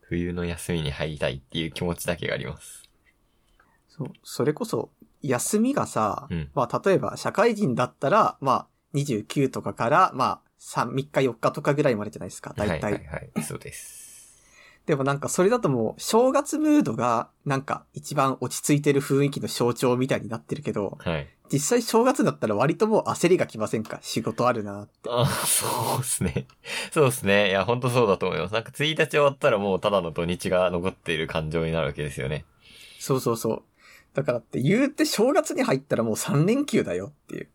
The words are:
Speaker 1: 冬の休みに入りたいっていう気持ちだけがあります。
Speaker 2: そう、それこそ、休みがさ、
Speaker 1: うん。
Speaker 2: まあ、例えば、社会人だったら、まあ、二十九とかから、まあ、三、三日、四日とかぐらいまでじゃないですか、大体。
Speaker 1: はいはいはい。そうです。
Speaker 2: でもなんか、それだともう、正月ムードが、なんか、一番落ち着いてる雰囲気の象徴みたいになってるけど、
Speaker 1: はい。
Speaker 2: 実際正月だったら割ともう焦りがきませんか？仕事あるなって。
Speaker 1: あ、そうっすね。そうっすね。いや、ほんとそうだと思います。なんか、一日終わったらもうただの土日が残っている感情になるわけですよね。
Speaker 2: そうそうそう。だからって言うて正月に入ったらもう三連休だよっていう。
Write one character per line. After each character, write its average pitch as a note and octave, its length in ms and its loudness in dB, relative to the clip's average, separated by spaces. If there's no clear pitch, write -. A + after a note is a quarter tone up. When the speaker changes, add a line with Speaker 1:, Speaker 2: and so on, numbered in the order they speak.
Speaker 1:
冬 F2 320 -4
の F2 140 -4
休 E2+ 260 -6
み E2+ 80 -2
に D2 120 -4
入 D#2 180 -6
り D2+ 80 -10
た D#2 100 -2
い C2 60 -4
っ C#2 60 -12
て - 180 -10
い D#2+ 80 -2
う E2 60 -8
気 - 120 -6
持 F2 120 -2
ち - 100 -10
だ F2 100 -2
け - 120 -6
が - 60 -2
あ - 40 -6
り A#1 80 -8
ま D#2 120 -10
す。 - 300 -20
Speaker 2:
そ - 160 -10
う、 C3+ 40 -10
そ - 220 -4
れ D3+ 100 0
こ A#3+ 100 -6
そ、 - 260 -4
休 C3 380 0
み A#3+ 160 2
が B2+ 120 0
さ、 A2 440 -2
Speaker 1:
う F2+ 40 -4
ん。 D#2 200 -4
Speaker 2:
ま B2+ 180 2
あ、 B2 100 -2
例 G3 100 4
え E3 60 4
ば、 A2 200 -4
社 A#2+ 140 -4
会 A3+ 220 4
人 G3 200 0
だ B2 100 2
っ - 100 -8
た - 140 -2
ら、 F3 320 2
ま C3+ 120 2
あ、 - 140 0
二 C#3+ 100 0
十 A2 200 -2
九 C#3 240 0
と A2+ 120 -6
か G2 140 -6
か A#2+ 140 -2
ら、 E3+ 260 4
ま C3 100 0
あ、 G2+ 160 -2
三、 B2+ 380 -4
三 C#3 120 -2
日、 - 140 0
四 B2+ 140 2
日 - 160 0
と D3+ 120 -10
か C#3+ 120 2
ぐ D3 80 0
ら C#3+ 80 4
い A2+ 60 2
ま G#2 80 -4
で G#2 80 -10
じ - 60 -14
ゃ - 20 -12
な F2+ 60 -10
い - 20 -10
で - 80 -14
す - 40 -16
か、 - 160 -12
大 G2+ 220 -2
体。 - 20 -4
Speaker 1:
は G#2 100 -2
い - 20 0
は G2+ 60 -4
い - 40 -12
は - 60 -2
い。 - 20 -4
そ - 140 -8
う - 20 -10
で - 140 -14
す。 - 680 -20
Speaker 2:
で D#3+ 80 2
も C3+ 80 -2
な C#3 120 2
ん D3 40 -4
か、 - 100 -6
そ - 140 0
れ G3 80 6
だ B3 80 2
と G#3 100 0
も A#2 300 0
う、 - 20 -16
正 B3 300 4
月 C#4+ 280 0
ム D4+ 200 6
ー C4+ 60 4
ド - 100 -2
が、 A#2 340 0
な C#3 120 0
ん C3+ 60 -2
か、 - 300 -6
一 - 220 -12
番 C#3+ 260 2
落 - 160 -4
ち - 80 -8
着 D3 140 4
い D3 40 0
て D3 100 4
る C#3 80 4
雰 C#3 240 2
囲 C#3 80 2
気 B2 80 -8
の G#2+ 80 -6
象 A#2+ 260 0
徴 B2 220 2
み B2+ 100 0
た C3 120 0
い - 20 -4
に G#2+ 80 -10
な A2+ 80 -6
っ A#2 60 -8
て - 120 -6
る - 80 -10
け A2+ 100 -4
ど、 G#2 280 -4
Speaker 1:
は E2 180 -2
い。 C#2+ 100 -8
Speaker 2:
実 C#3+ 60 2
際 A#3+ 120 4
正 A3+ 220 2
月 C#4 180 2
だ F3 80 4
っ D3 80 -8
た A#2+ 80 -2
ら G#2+ 80 0
割 C3+ 240 2
と A3 80 2
も G#3+ 140 4
う - 80 -4
焦 A#2+ 220 0
り F#3 60 6
が - 120 0
き - 100 -14
ま G#2+ 80 -2
せ A#2 120 -2
ん A2 40 -4
か？ - 180 -10
仕 - 220 -6
事 A2+ 240 0
あ B2 60 4
る A2+ 100 -2
な G2+ 220 -10
っ - 20 -20
て。 - 240 -14
Speaker 1:
あ、 A#2+ 160 2
そ - 400 0
う - 20 -2
っ - 40 -4
す - 180 -4
ね。 - 240 -4
そ D#3+ 100 4
う C3 60 6
っ - 20 4
す - 160 -4
ね。 G2+ 220 4
い F#2 40 2
や、 G2 120 2
ほ A#2+ 100 2
ん B2+ 60 -4
と B2 100 0
そ A#2+ 140 4
う - 20 4
だ F#2+ 100 6
と F#2 120 -2
思 F2 80 -2
い - 20 -2
ま E2 100 -2
す。 G#2 60 -10
な A2+ 60 0
ん - 20 -12
か、 - 100 -14
一 D3+ 240 -2
日 D#3+ 120 2
終 D3+ 120 0
わ C#3+ 100 6
っ C3+ 60 -10
た C#3+ 140 2
ら A2 80 2
も G2 160 2
う F2+ 60 0
た G#2+ 100 2
だ G2 120 4
の E2 100 -4
土 E2+ 120 -2
日 F2+ 260 -2
が F2+ 200 4
残 F2+ 200 -2
っ - 20 -14
て - 200 -6
い D#2 60 0
る D#2+ 80 -2
感 D#2 240 -4
情 E2 160 0
に D#2+ 60 -2
な E2 80 0
る C#2+ 80 0
わ C#2+ 40 -6
け D2 120 -6
で D2 60 -6
す C#2 100 -10
よ C2+ 80 -4
ね。 D2 160 -6
Speaker 2:
そ C#3 160 -2
う B2+ 40 0
そ A#2 120 0
う A2+ 40 0
そ A2+ 160 -4
う。 - 100 -6
だ C#3+ 80 -2
か D3 80 -2
ら B2 80 0
っ - 40 -8
て - 200 -6
言 G3+ 240 4
う C4+ 40 0
て D#4 140 0
正 B3+ 280 2
月 D#4 240 2
に C4 80 2
入 A3+ 140 2
っ - 20 -2
た - 160 -2
ら A2+ 80 2
も A2+ 80 0
う G#2 40 0
三 D3 300 2
連 C4+ 180 2
休 C#3 200 0
だ - 100 -4
よ F#2+ 140 -6
っ - 20 -14
て - 100 -10
い - 60 -8
う。 - 120 -14